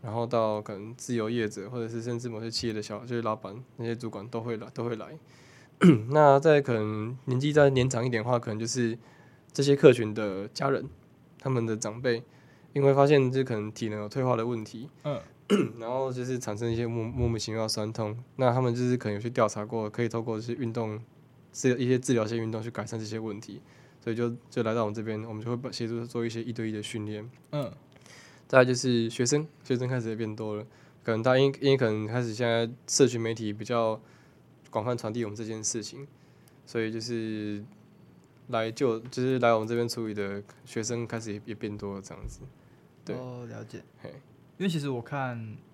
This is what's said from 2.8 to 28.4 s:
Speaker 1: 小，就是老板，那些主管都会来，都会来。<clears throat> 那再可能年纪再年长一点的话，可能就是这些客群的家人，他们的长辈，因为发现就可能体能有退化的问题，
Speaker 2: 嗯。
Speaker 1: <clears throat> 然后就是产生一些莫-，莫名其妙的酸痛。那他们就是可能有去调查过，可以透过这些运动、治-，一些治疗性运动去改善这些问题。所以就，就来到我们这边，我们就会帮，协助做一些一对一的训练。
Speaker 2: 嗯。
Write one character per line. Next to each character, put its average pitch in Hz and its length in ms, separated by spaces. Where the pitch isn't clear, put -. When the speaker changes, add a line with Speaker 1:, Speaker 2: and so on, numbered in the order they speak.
Speaker 1:
小， 104 240
就 120 80
是 117 80
老 110 140
板， 98 180
那 120 80
些 117 100
主 113 160
管 104 160
都 117 140
会 117 160
来， 107 180
都 117 100
会 120 120
来。 107 200
<clears throat> 123 320
那 143 300
再 147 200
可 127 120
能 107 440
年 127 120
纪 147 140
再 143 180
年 131 180
长 123 160
一 131 40
点 113 120
的 120 80
话， 123 80
可 113 140
能 107 80
就 117 80
是 117 320
这 143 100
些 143 140
客 151 160
群 110 200
的 104 360
家 139 220
人， - 180
他 143 100
们 123 160
的 110 120
长 113 260
辈， 120 220
因 143 100
为 139 100
发 139 140
现 135 240
就 131 140
可 120 100
能 107 160
体 107 180
能 107 120
有 104 80
退 131 160
化 123 100
的 113 100
问 117 200
题， 117 260
Speaker 2:
嗯。 139 160
Speaker 1:
<clears throat> 120 320
然 113 80
后 131 240
就 123 120
是 127 140
产 110 180
生 117 140
一 117 60
些 120 100
莫-， 117 180
莫 120 220
名 113 120
其 110 140
妙 113 100
的 110 60
酸 110 220
痛。 110 260
那 127 160
他 127 80
们 123 140
就 123 80
是 123 140
可 117 120
能 104 60
有 101 60
去 120 100
调 120 180
查 104 160
过， 110 240
可 120 140
以 117 60
透 117 140
过 110 160
这 107 40
些 117 100
运 120 180
动、 110 300
治-， 127 260
一 123 100
些 127 100
治 127 140
疗 110 140
性 113 100
运 113 160
动 110 100
去 117 80
改 107 140
善 113 160
这 110 60
些 110 120
问 110 220
题。 - 220
所 113 80
以 110 40
就， 120 180
就 123 120
来 110 120
到 117 80
我 107 40
们 104 80
这 110 80
边， 107 220
我 113 80
们 107 100
就 117 80
会 123 60
帮， 123 160
协 117 160
助 117 180
做 117 180
一 120 40
些 113 140
一 117 100
对 113 160
一 110 40
的 107 100
训 107 240
练。 107 220
Speaker 2:
嗯。 143 200